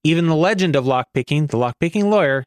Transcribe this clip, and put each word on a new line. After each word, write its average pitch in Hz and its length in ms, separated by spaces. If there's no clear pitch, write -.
Even 165 240
the 160 80
legend 185 400
of 127 80
lockpicking, 135 640
the 113 100
lockpicking 165 460
lawyer 151 420